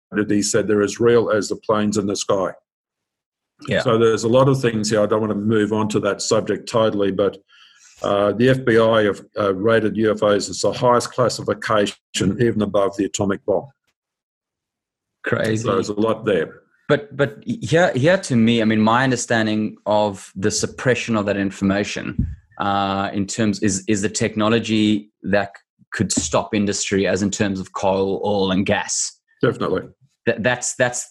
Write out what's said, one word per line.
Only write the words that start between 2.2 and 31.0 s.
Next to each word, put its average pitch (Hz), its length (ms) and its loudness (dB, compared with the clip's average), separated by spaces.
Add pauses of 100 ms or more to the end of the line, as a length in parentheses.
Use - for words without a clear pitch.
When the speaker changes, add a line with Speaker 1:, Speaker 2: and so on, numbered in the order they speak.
Speaker 2:
Yeah. 98 140 0
Speaker 1:
So 113 160 2
there's 113 280 2
a 113 40 0
lot 135 200 6
of 135 100 2
things 110 300 -2
here. 107 120 2
I 104 40 2
don't 107 160 0
wanna 107 140 -2
move 104 380 0
on 107 160 0
to 107 120 -2
that 101 200 -2
subject 104 480 -2
totally, 104 420 0
but, 95 260 -2 (680)
uh, 101 300 0
the 120 160 4
F 131 160 2
B 113 120 4
I 113 260 4
have, 98 180 0 (180)
uh, 98 160 0
rated 107 420 2
U 110 140 2
F 104 100 -2
Os 101 280 2
as 90 120 -8
the 101 120 0
highest 123 380 2
classification, 104 840 -2 (440)
even 117 220 0
above 98 360 0
the 98 80 0
atomic 98 400 -4
bomb. 98 220 -2 (1600)
Speaker 2:
Crazy. 110 400 -2
Speaker 1:
So 104 80 0
there's 95 160 -2
a 104 100 -4
lot 110 260 -2
there. 90 340 -2 (300)
Speaker 2:
But, 143 260 -2
but 135 300 -2
here, - 500 0
here 160 220 4
to 135 180 -4
me, 117 260 4
I 107 40 2
mean, 110 160 2
my 117 240 4
understanding 110 800 -2
of 104 500 0
the 101 160 -2
suppression - 640 -2
of 101 120 0
that 101 100 0
information, 98 880 -2 (320)
uh, 98 540 -2
in 98 120 -2
terms 104 380 -2
is, 95 240 -2
is 104 140 0
the 104 80 -2
technology 107 1000 0 (140)
that 98 320 -2
c-, - 60 -20 (320)
could 92 180 -2
stop - 420 -2
industry, 101 540 0
as 95 140 0
in 101 100 0
terms 98 300 -2
of 92 100 -14
coal, 95 540 -2
oil, 98 260 0
and 95 140 0
gas. - 520 -4 (240)
Speaker 1:
Definitely. 92 420 0 (420)
Speaker 2:
Th-, 113 160 0
that's, 123 340 -2
that's, 123 360 -2